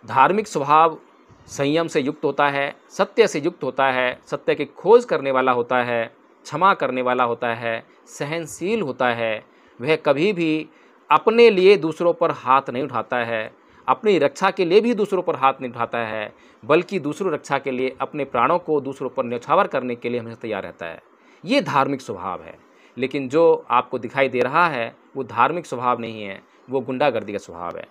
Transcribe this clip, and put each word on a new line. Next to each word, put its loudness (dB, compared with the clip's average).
धार्मिक 2
स्वभाव 2
संयम 0
से -2
युक्त -4
होता 0
है, -4
सत्य 2
से -2
युक्त -6
होता 0
है, 0
सत्य -2
की -4
खोज 4
करने -2
वाला 2
होता 0
है, 0
क्षमा 2
करने -4
वाला 0
होता -4
है, -6
सहनशील -6
होता -2
है। -4
वह 2
कभी 2
भी -2
अपने 6
लिए 8
दूसरों 0
पर 0
हाथ 2
नहीं -4
उठाता -4
है, -4
अपनी 2
रक्षा 2
के -2
लिए 6
भी 0
दूसरों -2
पर -2
हाथ 2
नहीं -8
उठाता -4
है, -6
बल्कि 0
दूसरों -4
रक्षा -4
के -6
लिए -4
अपने -6
प्राणों 2
को -2
दूसरों -10
पर -4
न्यौछावर 0
करने -6
के -8
लिए -4
हमेशा -14
तैयार -8
रहता -12
है। -14
ये 2
धार्मिक 0
स्वभाव -10
है। -20
लेकिन -6
जो 4
आपको 0
दिखाई 0
दे -2
रहा 2
है -6
वो -8
धार्मिक 0
स्वभाव -2
नहीं -10
है, -12
वो -2
गुंडागर्दी -2
का -6
स्वभाव -10
है। -12